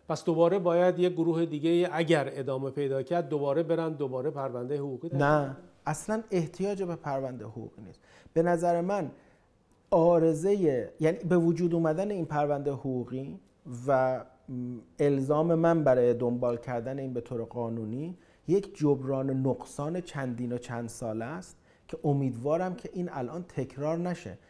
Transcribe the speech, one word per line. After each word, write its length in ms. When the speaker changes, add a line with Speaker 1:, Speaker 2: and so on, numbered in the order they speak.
Speaker 1:
پس 160
دوباره 340
باید 400
یک 140
گروه 340
دیگه 460
اگر 400
ادامه 380
پیدا 320
کرد، 260
دوباره 340
برن 300
دوباره 380
پرونده 480
حقوقی 300
داشته 180
Speaker 2:
نه، 300
اصلاً 440
احتیاج 520
به 140
پرونده 480
حقوقی 380
نیست. 180
به 100
نظر 380
من 300
عارضه، 1120
یعنی 180
به 180
وجود 380
اومدن 360
این 160
پرونده 460
حقوقی 680
و، 380
م، 300
الزام 560
من 300
برای 300
دنبال 420
کردن 420
این 140
به 80
طور 240
قانونی 720
یک 300
جبران 520
نقصان 720
چندین 520
و 60
چند 300
ساله 360
است 320
که 160
امیدوارم 680
که 180
این 200
الان 300
تکرار 560
نشه. 400